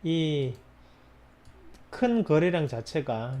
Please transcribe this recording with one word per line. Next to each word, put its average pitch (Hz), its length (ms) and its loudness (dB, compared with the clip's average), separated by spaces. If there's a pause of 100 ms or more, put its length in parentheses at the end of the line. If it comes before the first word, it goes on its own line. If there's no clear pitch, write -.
이 151 500 0 (1400)
큰 240 340 2
거래량 160 420 4
자체가 123 720 -4